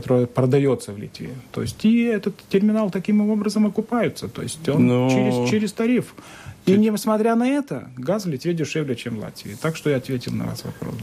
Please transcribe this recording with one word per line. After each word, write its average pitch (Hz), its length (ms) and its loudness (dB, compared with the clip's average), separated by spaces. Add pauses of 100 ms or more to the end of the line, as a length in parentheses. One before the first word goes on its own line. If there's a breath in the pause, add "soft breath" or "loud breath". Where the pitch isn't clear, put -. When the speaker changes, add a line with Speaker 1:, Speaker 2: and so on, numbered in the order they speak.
Speaker 1:
которая 123 240 2
продается 127 640 2
в 101 60 -12
Литве. - 320 -12 (220)
То 117 100 -4
есть - 220 -6
и 233 180 4
этот 208 320 -2 (160)
терминал 214 400 2
таким 208 400 2
образом 214 360 2
окупается, 214 600 -2
то - 140 -10
есть - 260 -10
он 135 180 4
Speaker 2:
Но 123 240 4
Speaker 1:
через, 127 400 2
через 214 220 0
тариф. 226 420 0 (520 loud breath)
И 185 60 6
Speaker 2:
Те- 202 60 6
Speaker 1:
несмотря 220 580 2
на 240 100 2
это, 254 500 -2
газ 185 280 -2
в 180 40 -6
Литве 160 260 -2
дешевле, 147 420 -2
чем 113 220 -8
в - 20 -8
Латвии. 104 420 -12
Так 160 140 0
что - 140 -4
я 135 80 2
ответил 123 340 -6
на 117 140 -4
ваш 113 180 -8
вопрос. - 380 -10